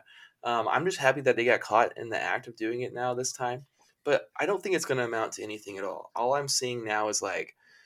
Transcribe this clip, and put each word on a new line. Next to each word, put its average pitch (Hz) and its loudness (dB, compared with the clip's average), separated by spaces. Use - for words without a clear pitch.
Um, 117 0
I'm 131 2
just 185 0
happy 135 4
that 127 4
they 117 2
got 117 6
caught 110 4
in 117 -8
the 107 -2
act 98 -2
of 117 -12
doing 117 -2
it 123 -6
now 123 -2
this 127 -2
time. 127 -6
But - 2
I 147 2
don't 185 0
think 190 0
it's 151 -2
gonna 131 0
amount 113 -2
to 101 -10
anything 104 -10
at 98 -6
all. 90 -8
All 123 2
I'm 143 -2
seeing 123 -2
now 107 0
is, 104 -2
like, 90 -4